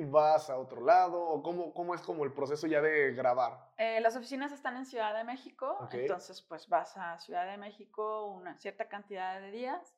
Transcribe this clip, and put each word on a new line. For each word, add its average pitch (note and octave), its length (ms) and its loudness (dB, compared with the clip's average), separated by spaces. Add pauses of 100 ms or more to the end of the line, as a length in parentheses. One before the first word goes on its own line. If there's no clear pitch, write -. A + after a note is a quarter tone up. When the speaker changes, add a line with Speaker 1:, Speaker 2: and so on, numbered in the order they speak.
Speaker 1:
vas D3+ 460 6
a C3 60 -2
otro B2+ 280 -8
lado, F3 360 6
¿o D#3+ 220 -2
cómo, E3+ 320 -4
cómo F3 220 -4
es E3 40 -12
como E3+ 240 -4
el C3 80 -2
proceso D3 360 -2
ya D3+ 120 4
de D3 320 4
grabar? B2 640 0
Speaker 2:
Eh, A3+ 240 0
las A3+ 140 4
oficinas C4 380 -6
están C4+ 240 -6
en C4 100 -8
Ciudad G#3+ 300 -2
de A3+ 80 -4
México, C4+ 560 -6
Speaker 1:
Ok. B2 140 -10
Speaker 2:
entonces, F3+ 460 -4
pues, - 280 -14
vas - 280 2
a F3 220 -8
Ciudad F3 320 -4
de G3+ 80 -8
México G#3 680 -8
una F3+ 280 -12
cierta G3+ 320 -8
cantidad G3 520 -8
de G3 100 -14
días. B3+ 480 -8